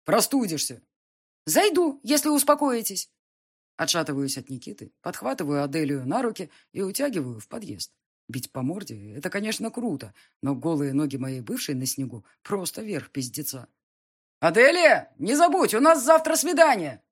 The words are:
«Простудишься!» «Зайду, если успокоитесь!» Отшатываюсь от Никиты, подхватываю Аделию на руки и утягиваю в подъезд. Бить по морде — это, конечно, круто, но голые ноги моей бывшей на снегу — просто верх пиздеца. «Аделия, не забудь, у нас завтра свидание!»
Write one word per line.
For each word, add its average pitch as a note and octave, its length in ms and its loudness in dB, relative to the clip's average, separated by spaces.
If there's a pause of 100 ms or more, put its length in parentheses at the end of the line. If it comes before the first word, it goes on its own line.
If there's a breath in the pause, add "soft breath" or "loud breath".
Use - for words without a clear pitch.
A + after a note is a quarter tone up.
«Простудишься!» G3 760 0 (640)
«Зайду, D#4+ 560 2
если C#4+ 260 2
успокоитесь!» C#4+ 840 0 (680)
Отшатываюсь C#3+ 600 -2
от B2 120 -14
Никиты, - 500 -14
подхватываю D3+ 640 -4
Аделию C#3 420 -2
на G3+ 160 -2
руки F#3+ 280 -6 (220 soft breath)
и F3 100 -6
утягиваю F#3+ 580 -4
в - 80 -20
подъезд. - 440 -12 (360)
Бить B2 240 -10
по C3 100 -6
морде — A#2 540 -8
это, D3 140 -8
конечно, G#3+ 400 -6
круто, G3+ 440 -6 (280 soft breath)
но C#3 120 -2
голые C#3+ 380 -2
ноги C#3 240 -2
моей C3 240 -6
бывшей C#3+ 340 -6
на B2+ 120 -4
снегу — A#2+ 380 -8 (180 soft breath)
просто G3 400 -6
верх G#3 280 -8
пиздеца. C3 580 -8 (720)
«Аделия, B3+ 760 6
не G3+ 160 0
забудь, D4+ 400 4
у A3 60 0
нас D4+ 240 6
завтра D#4+ 320 6
свидание!» C4+ 760 2